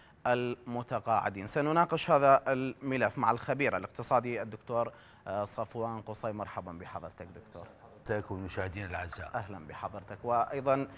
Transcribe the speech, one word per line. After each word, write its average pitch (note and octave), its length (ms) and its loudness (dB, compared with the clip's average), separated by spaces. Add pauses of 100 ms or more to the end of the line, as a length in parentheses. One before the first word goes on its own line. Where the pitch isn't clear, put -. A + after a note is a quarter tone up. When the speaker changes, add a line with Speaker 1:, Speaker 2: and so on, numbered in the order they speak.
(280)
Speaker 1:
المتقاعدين. A#2+ 1200 0
سنناقش D#3+ 640 2
هذا C#3 380 8
الملف C3 720 0
مع A2+ 120 6
الخبير A#2+ 460 2
الاقتصادي A#2 680 0
الدكتور، A#2 500 -4 (340)
آه، G2+ 180 -2
صفوان A2+ 560 -6
قصي. A2 320 -6
مرحباً F#2+ 400 -8
بحضرتك E2+ 540 -12
دكتور. F2 400 -16 (400)
Speaker 2:
حضرتك G#2 240 -2
والمشاهدين F#2+ 540 -6
الأعزاء. F2 500 -8
Speaker 1:
أهلاً F#2+ 320 -8
بحضرتك. G2+ 580 -10
وأيضًا، C3+ 720 2